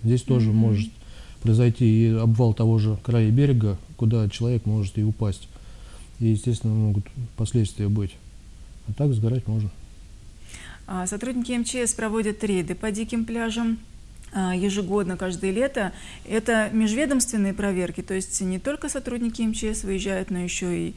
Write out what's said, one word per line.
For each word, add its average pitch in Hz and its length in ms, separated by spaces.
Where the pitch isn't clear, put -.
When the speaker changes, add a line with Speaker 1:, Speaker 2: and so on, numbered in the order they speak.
Speaker 1:
здесь 120 200
тоже 110 260
Speaker 2:
Мгм. 107 80
Speaker 1:
может 110 320
произойти 117 420
и 113 300
обвал 113 400
того 113 240
же 107 240
края 117 260
берега, 120 480
куда 113 320
человек 117 380
может 107 320
и 107 60
упасть. 107 440
И, 113 100
естественно, 110 440
могут 104 320
последствия 107 500
быть. 101 280
А 104 60
так 143 200
загорать 113 340
можно. 107 220
Speaker 2:
А, 185 180
сотрудники 240 460
М 240 120
Ч 247 220
С 226 80
проводят 214 500
рейды 185 300
по 180 180
диким 226 320
пляжам, 226 540
а, 185 220
ежегодно, 190 600
каждое 185 360
лето. 226 420
Это 220 480
межведомственные 220 800
проверки, 185 480
то 185 140
есть - 260
не 185 160
только 294 320
сотрудники 233 540
М 220 100
Ч 220 220
С - 80
выезжают, 190 480
но 180 80
ещё 180 320
и 170 260